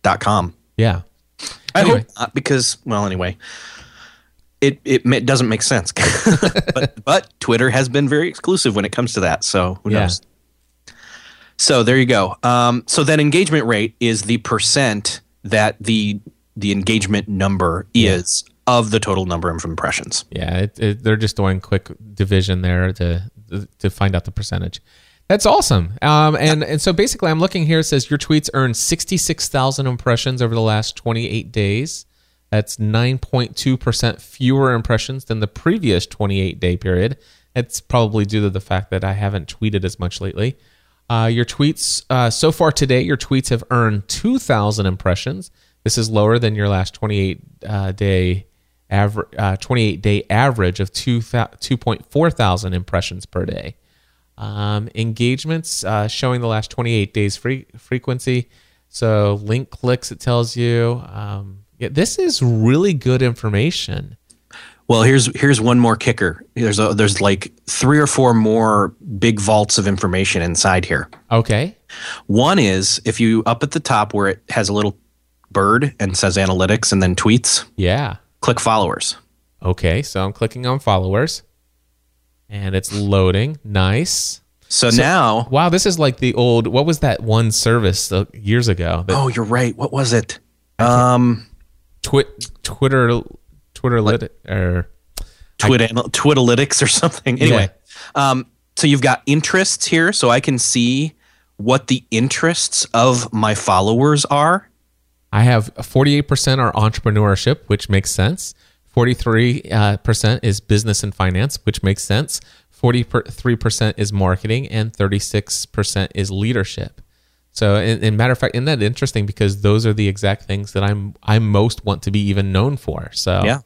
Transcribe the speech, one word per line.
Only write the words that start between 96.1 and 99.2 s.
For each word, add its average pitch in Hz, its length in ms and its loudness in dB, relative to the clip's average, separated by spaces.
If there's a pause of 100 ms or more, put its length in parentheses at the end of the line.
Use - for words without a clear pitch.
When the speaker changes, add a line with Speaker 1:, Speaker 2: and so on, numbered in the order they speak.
Speaker 1:
Twitalytics 135 720 2
or 131 60 2
something. - 520 0
Anyway, 110 280 4 (480)
Speaker 2:
Yeah. 139 140 2
Speaker 1:
um, 131 160 -2 (300)
so 165 100 0
you've 139 160 4
got 131 240 2